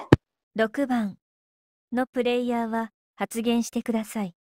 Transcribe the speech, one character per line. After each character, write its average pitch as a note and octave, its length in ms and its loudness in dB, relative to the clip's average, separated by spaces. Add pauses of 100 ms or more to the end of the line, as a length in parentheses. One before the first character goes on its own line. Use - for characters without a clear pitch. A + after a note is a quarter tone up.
(540)
六 A3 320 -2
番 A#3 300 -4 (760)
の B3+ 140 -2
プ B3+ 160 -4
レ B3 180 0
イ B3 80 -2
ヤ A#3 180 -2
ー A3 40 -6
は A3+ 200 -4 (260)
発 A3+ 260 -4
言 A#3 200 2
し - 80 -8
て A#3 120 -4
く A#3+ 100 -4
だ A3 120 -2
さ G#3+ 200 -6
い。 F3 100 -8 (140)